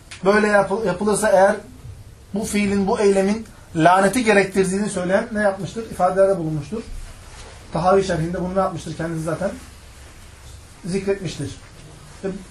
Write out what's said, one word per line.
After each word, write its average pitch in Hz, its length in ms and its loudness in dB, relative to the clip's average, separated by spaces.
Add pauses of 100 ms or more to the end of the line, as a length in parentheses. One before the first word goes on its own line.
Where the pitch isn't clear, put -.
(240)
böyle 208 240 4
yapı-, 202 380 2
yapılırsa 202 420 0
eğer 196 280 6 (800)
bu 214 100 -4
fiilin, 202 420 0
bu 226 140 0
eylemin 202 460 2 (300)
laneti 190 480 4
gerektirdiğini 196 680 2
söyleyen 190 420 -2
ne 208 80 -4
yapmıştır? 196 500 -4
İfadelerde 185 480 2
bulunmuştur. 160 440 -6 (920)
Tahavi 185 320 2
şerhinde 175 360 -4
bunu 180 140 -4
ne 190 60 0
yapmıştır? 170 360 -4
Kendisi 165 280 -6
zaten 175 260 -4 (1300)
zikretmiştir. 190 720 -4 (680)
Ve 190 40 -4 (220)